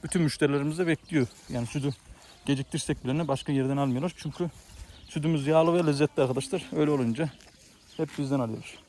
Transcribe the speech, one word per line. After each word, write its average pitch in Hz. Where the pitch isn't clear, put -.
Bütün 175
müşterilerimiz 147
de 180
bekliyor. 156
Yani 120
sütü 143
geciktirsek 139
bile 131
ne 165
başka 139
yerden 135
almıyorlar. 139
Çünkü 160
sütümüz 151
yağlı 160
ve 175
lezzetli 147
arkadaşlar. 135
Öyle 151
olunca 135
hep 156
bizden 139
alıyorlar. -